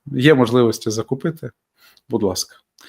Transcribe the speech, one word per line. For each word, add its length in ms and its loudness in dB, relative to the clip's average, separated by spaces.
є 280 4
можливості 560 2
закупити, 600 -6
будь 140 -4
ласка». 340 -4